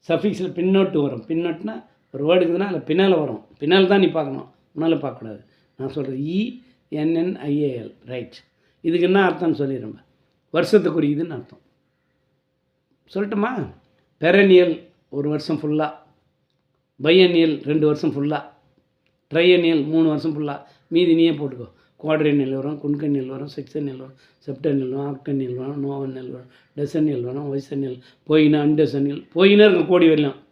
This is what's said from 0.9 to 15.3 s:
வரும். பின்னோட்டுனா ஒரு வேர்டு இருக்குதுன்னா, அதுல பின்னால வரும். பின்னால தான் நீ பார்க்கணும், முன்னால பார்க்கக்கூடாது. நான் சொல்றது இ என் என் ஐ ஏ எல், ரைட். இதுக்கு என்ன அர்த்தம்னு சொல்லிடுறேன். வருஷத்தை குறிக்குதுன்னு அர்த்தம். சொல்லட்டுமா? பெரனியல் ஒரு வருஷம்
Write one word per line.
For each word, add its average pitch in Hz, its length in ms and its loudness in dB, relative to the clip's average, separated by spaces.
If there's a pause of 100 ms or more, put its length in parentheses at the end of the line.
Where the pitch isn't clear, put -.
வரும். 127 260 -4
பின்னோட்டுனா 170 500 -6 (380)
ஒரு 135 100 -8
வேர்டு 180 180 4
இருக்குதுன்னா, 175 280 -2
அதுல 156 140 -6
பின்னால 180 360 2
வரும். 117 220 -8 (140)
பின்னால 180 340 2
தான் 196 140 4
நீ 156 60 2
பார்க்கணும், 139 380 -6 (220)
முன்னால 160 280 -2
பார்க்கக்கூடாது. 120 420 -10 (380)
நான் 131 160 -8
சொல்றது 135 240 -6 (160)
இ 202 60 0 (520)
என் 156 240 -2
என் 180 260 -2
ஐ 147 140 -4
ஏ 143 220 -2
எல், 107 140 -12 (140)
ரைட். 123 320 -12 (460)
இதுக்கு 170 240 0
என்ன 196 160 4
அர்த்தம்னு 160 360 -2
சொல்லிடுறேன். 120 460 -8 (480)
வருஷத்தை 170 360 2
குறிக்குதுன்னு 151 460 -2
அர்த்தம். - 280 -18 (1500)
சொல்லட்டுமா? 208 400 -4 (720)
பெரனியல் 180 520 6 (380)
ஒரு 143 160 -4
வருஷம் 151 320 -4